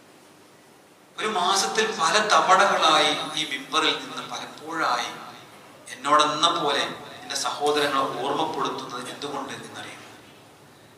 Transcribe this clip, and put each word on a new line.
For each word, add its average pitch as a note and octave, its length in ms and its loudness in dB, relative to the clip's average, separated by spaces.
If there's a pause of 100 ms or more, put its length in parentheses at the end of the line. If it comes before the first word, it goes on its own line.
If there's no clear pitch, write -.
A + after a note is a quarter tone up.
(1160)
ഒരു G#3 100 -2
മാസത്തിൽ G3 640 2
പല - 280 4
തവണകളായി D#3+ 1200 4
ഈ D3 180 -4
മിമ്പറിൽ C#3+ 380 0
നിന്ന് B2 340 -10
പലപ്പോഴായി B2 1040 -6 (580)
എന്നോടെന്ന D3+ 560 4
പോലെ D3+ 320 0 (400)
എന്റെ - 140 -10
സഹോദരങ്ങളെ C#3+ 880 0
ഓർമ്മപ്പെടുത്തുന്നത് B2+ 840 -4
എന്തുകൊണ്ട് C3 440 -8
എന്നറിയാം? A2 480 -14 (960)